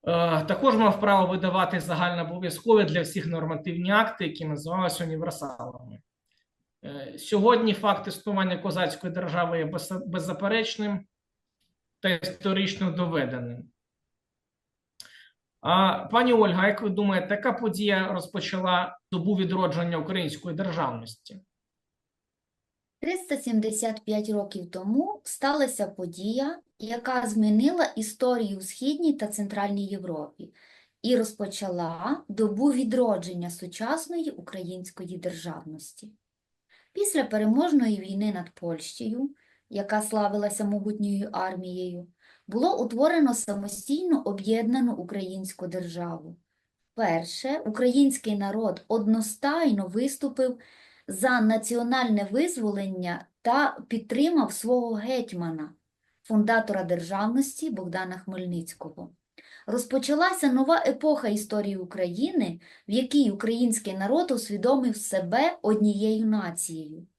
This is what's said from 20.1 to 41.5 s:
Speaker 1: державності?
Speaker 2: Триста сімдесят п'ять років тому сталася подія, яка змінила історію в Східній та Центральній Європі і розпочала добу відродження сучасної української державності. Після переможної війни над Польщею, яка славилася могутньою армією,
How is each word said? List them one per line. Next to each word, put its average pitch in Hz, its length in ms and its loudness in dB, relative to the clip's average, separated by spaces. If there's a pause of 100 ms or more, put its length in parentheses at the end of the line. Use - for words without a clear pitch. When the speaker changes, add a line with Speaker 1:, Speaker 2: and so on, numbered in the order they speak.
Speaker 1:
державності? 135 840 -6 (1600)
Speaker 2:
Триста 349 380 -4
сімдесят 220 680 -2
п'ять 214 240 -2
років 202 420 -4
тому 254 520 -2
сталася 277 640 0
подія, 220 720 -6 (200)
яка 240 480 -4
змінила 220 580 4
історію 220 720 -2
в 190 60 -12
Східній 294 500 0
та 214 140 -2
Центральній 202 580 -4
Європі 175 680 -10 (480)
і 247 140 2
розпочала 190 1120 -4
добу 214 440 2
відродження 208 760 0
сучасної 311 840 -6
української 185 840 -12
державності. 165 960 -10 (840)
Після 392 300 0
переможної 226 760 4
війни 196 340 -2
над 180 160 -6
Польщею, 220 800 -6 (400)
яка 208 320 -2
славилася 208 600 0
могутньою 202 680 -2
армією, 180 760 -6 (400)